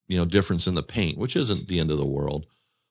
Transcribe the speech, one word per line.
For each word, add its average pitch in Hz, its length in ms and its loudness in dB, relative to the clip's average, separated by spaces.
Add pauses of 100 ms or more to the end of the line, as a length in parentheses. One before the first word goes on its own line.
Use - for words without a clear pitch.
you 92 80 0
know, 87 80 4
difference 92 420 2
in 92 80 0
the 80 80 0
paint, 80 360 -2
which 123 180 -4
isn't 110 320 0
the 90 120 0
end 78 100 2
of 76 80 2
the 71 80 0
world. 71 400 -2 (440)